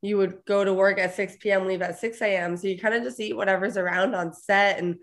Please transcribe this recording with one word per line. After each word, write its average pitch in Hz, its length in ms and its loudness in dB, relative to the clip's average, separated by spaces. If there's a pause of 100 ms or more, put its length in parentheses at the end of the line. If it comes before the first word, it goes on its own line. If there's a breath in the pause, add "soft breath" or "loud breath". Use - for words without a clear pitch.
you 202 160 0
would 185 280 0
go 202 180 2
to 190 100 2
work 190 240 4
at 180 160 0
six 190 260 -6
P 208 120 -2
M, 190 140 2
leave 185 160 -2
at 175 160 -6
six 226 240 -6
A 202 140 2
M. 175 200 -2
So 180 120 -6
you 185 100 -2
kinda 220 220 0
just 247 200 -8
eat 214 160 -4
whatever's 190 420 0
around 180 380 0
on 170 180 -4
set. 202 440 2
And 175 240 -2